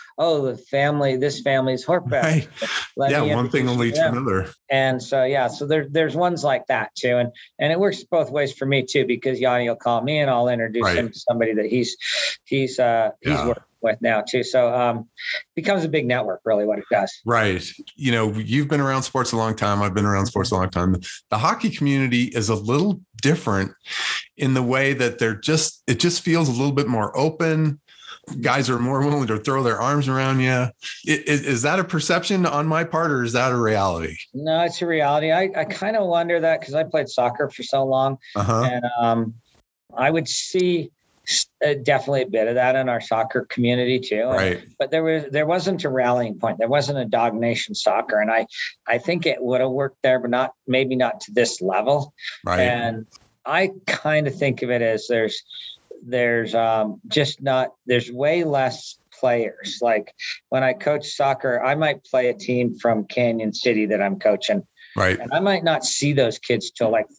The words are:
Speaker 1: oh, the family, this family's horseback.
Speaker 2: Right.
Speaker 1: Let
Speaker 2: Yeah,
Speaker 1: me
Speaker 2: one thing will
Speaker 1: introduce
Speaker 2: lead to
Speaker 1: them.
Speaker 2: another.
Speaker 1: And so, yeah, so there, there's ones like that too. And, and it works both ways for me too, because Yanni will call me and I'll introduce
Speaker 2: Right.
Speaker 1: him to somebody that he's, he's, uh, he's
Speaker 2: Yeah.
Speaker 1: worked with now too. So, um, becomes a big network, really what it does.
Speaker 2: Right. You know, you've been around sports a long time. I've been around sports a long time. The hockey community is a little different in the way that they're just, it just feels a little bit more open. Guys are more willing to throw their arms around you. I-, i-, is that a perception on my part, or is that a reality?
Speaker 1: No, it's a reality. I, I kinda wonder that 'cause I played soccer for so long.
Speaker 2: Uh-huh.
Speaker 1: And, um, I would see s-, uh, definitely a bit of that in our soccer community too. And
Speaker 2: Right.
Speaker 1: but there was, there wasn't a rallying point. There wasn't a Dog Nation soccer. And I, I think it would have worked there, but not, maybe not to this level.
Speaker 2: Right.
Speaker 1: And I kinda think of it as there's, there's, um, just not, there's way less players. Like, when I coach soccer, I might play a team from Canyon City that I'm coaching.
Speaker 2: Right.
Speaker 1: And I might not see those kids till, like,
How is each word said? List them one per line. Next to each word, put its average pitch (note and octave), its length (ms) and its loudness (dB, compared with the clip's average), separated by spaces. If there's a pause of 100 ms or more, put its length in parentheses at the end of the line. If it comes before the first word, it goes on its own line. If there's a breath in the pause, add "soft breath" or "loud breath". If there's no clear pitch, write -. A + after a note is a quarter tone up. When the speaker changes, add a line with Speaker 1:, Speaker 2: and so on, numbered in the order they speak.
(180 loud breath)
Speaker 1:
oh, D#3 260 2
the B2 140 -2
family, C#3+ 600 0
this C#3 240 -2
family's C3 420 0
horseback. D#3 400 0
Speaker 2:
Right. D#3 240 2 (480 loud breath)
Speaker 1:
Let A#2+ 160 0
Speaker 2:
Yeah, C#3+ 120 2
Speaker 1:
me A2+ 120 0
Speaker 2:
one B2 140 0
thing B2+ 160 2
will B2 80 0
Speaker 1:
introduce A#2+ 240 0
Speaker 2:
lead - 80 4
to G#2+ 60 2
Speaker 1:
them. A#2+ 140 -2
Speaker 2:
another. F#2+ 240 0 (200)
Speaker 1:
And C3+ 340 2
so, C3+ 220 0
yeah, C3 220 0
so D3 200 -6
there, D3+ 220 0
there's D3 260 0
ones F3 260 0
like C3+ 260 0
that A2+ 280 -2
too. B2 220 0
And, B2 160 0 (260 loud breath)
and D3+ 140 2
it F3 60 0
works G3+ 260 0
both D3+ 260 0
ways C#3 220 0
for C3+ 120 -6
me C3+ 200 2
too, C3+ 200 0
because B2 360 -2
Yanni B2 260 2
will A2+ 80 -2
call A#2 260 0
me D3+ 180 -2
and C#3 120 2
I'll A#2+ 160 2
introduce A#2 380 -2
Speaker 2:
Right. F2+ 120 2
Speaker 1:
him A#2 140 -2
to - 80 -20
somebody A#2 340 0
that G#2+ 120 0
he's, A#2+ 320 -2 (480 loud breath)
he's, C3 340 -2
uh, A2+ 400 2
he's D3+ 140 -2
Speaker 2:
Yeah. C#3+ 140 0
Speaker 1:
worked - 200 -4 (180)
with A2 160 0
now A2+ 200 2
too. A#2+ 220 -2
So, A#2+ 320 2
um, A#2 320 0 (480 loud breath)
becomes E3+ 300 0
a D#3 40 -2
big C#3+ 160 0
network, A2+ 380 -2
really G#2 220 2
what G#2 140 0
it - 120 -12
does. G2+ 340 0
Speaker 2:
Right. G#2 380 2 (320)
You B2+ 160 0
know, A2 220 2
you've A2+ 340 0
been D3 140 2
around C3+ 220 0
sports B2+ 280 -2
a A#2 60 -2
long A2 180 0
time. G#2 260 2
I've G2+ 120 0
been G#2 120 2
around G2 200 2
sports G2 260 -2
a G2 40 0
long F#2 140 0
time. F#2 260 2 (340 loud breath)
The G#2+ 80 0
hockey G3 320 0
community C3+ 560 2
is A#2 240 -2
a A2+ 60 2
little C#3 440 0 (220)
different G#2+ 500 2 (640 loud breath)
in C3+ 180 0
the B2+ 100 2
way C3+ 300 2
that A#2+ 260 -2
they're A2+ 160 0
just, D#3 520 -2
it C3 140 2
just F3 220 0
feels E3 260 2
a - 20 0
little C3+ 220 0
bit C#3+ 140 2
more A2 300 -2
open. D#3 600 0 (640 loud breath)
Guys B2+ 280 2
are A#2+ 100 0
more C3 200 0
willing C#3+ 280 2
to G#2+ 120 0
throw C3+ 240 0
their A2+ 160 2
arms C3+ 280 2
around C3 340 2
you. B2+ 100 2
I-, B2 200 0 (360 loud breath)
i-, D3+ 200 2
is C#3+ 340 0
that D#3 180 2
a F3+ 40 0
perception F3+ 600 0
on D3 220 0
my D#3+ 160 2
part, E3 280 0
or B2+ 120 0
is A2+ 100 -2
that B2+ 180 2
a B2 60 0
reality? F#2+ 580 0 (180)
Speaker 1:
No, D#3 300 0
it's E3+ 180 -4
a F3 60 -2
reality. D3+ 440 2
I, F#3+ 240 2
I D#3 100 -2
kinda G#3 380 -2
wonder E3+ 360 0
that D#3+ 220 2
'cause C3+ 120 -12
I D#3 100 0
played D#3+ 240 -2
soccer B2 420 -2
for - 140 -14
so C3+ 220 0
long. C3+ 320 0 (180 loud breath)
Speaker 2:
Uh-huh. A2+ 360 2
Speaker 1:
And, B2 140 -2 (140)
um, A#2 360 0 (600)
I C3 140 2
would D#3+ 180 0
see F3+ 640 -2 (360)
s-, - 180 -2 (200)
uh, D3 180 2
definitely C3+ 400 2
a - 40 -4
bit A2 200 0
of A#2+ 80 0
that B2+ 200 2
in C3 140 0
our A#2 120 -2
soccer A2+ 480 -2
community B2 500 0
too. A2 300 -2
And - 20 0
Speaker 2:
Right. F#2+ 320 0 (160)
Speaker 1:
but C3+ 120 -2
there D#3+ 120 0
was, D#3+ 280 0
there D3+ 140 0
wasn't F3 380 -2
a D3 60 -2
rallying B2 500 0
point. G2+ 180 -2
There A2+ 100 0
wasn't C#3+ 320 0
a A#2+ 60 -2
Dog A#2 300 2
Nation A#2 400 -2
soccer. G#2+ 440 0
And G#2+ 120 2
I, A#2 160 2 (400 loud breath)
I A#2 100 2
think E3+ 300 -2
it B2+ 140 0
would B2+ 200 2
have C3 100 0
worked C#3 320 -4
there, B2+ 160 4
but A#2+ 120 -2
not, B2+ 220 0 (140)
maybe C3 280 2
not A#2+ 260 0
to G#2 100 -14
this A2+ 300 2
level. A2+ 520 0 (300 loud breath)
Speaker 2:
Right. F2+ 180 0
Speaker 1:
And A#2+ 440 0 (400)
I F3 240 0 (180)
kinda D3+ 440 0
think C3 320 -2
of A#2+ 80 -4
it A#2+ 100 0
as A2+ 260 0
there's, A2+ 340 0 (640 loud breath)
there's, A#2 460 0
um, A2+ 540 0
just C#3+ 340 0
not, C3 280 0 (160)
there's A#2+ 260 0
way D3+ 320 0
less C#3 540 -2 (220)
players. A2+ 640 -2
Like, A2 320 0 (360 loud breath)
when C3 140 0
I B2+ 100 2
coach D3 420 -2
soccer, C3 480 0
I C3+ 120 2
might D3+ 280 0
play B2 260 0
a A#2 40 0
team B2 460 -2
from A2 260 2
Canyon A2+ 480 0
City G#2+ 340 0
that G2+ 140 0
I'm G2 180 -2
coaching. G#2 420 0 (340 loud breath)
Speaker 2:
Right. F#2+ 240 2
Speaker 1:
And A#2 140 -8
I E3 60 2
might F#3+ 240 2
not D#3 200 2
see C#3+ 300 0
those A#2 240 2
kids - 340 -2
till, A2+ 200 0
like, A2 160 0 (120)